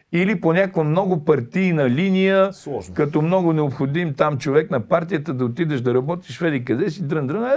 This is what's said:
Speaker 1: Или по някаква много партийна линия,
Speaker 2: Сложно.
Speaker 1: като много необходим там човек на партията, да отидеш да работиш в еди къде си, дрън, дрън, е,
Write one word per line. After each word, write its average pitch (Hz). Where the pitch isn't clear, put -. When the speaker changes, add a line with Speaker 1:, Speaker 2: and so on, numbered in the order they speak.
Speaker 1:
Или 185
по 165
някаква 185
много 170
партийна 151
линия, 190
Speaker 2:
Сложно. 98
Speaker 1:
като 151
много 170
необходим 147
там 151
човек 156
на 135
партията, 165
да 127
отидеш 139
да 123
работиш 147
в 170
еди 143
къде 131
си, 180
дрън, 147
дрън, 196
е, 247